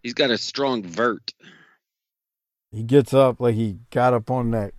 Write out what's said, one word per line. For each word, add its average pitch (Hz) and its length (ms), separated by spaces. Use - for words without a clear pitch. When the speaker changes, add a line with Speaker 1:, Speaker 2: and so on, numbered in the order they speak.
Speaker 1:
He's 120 100
got 143 180
a 110 60
strong 131 460
vert. 104 500
Speaker 2:
He 110 120
gets 131 300
up 131 260
like 120 160
he 107 220
got 123 220
up 117 160
on 123 220
that 104 280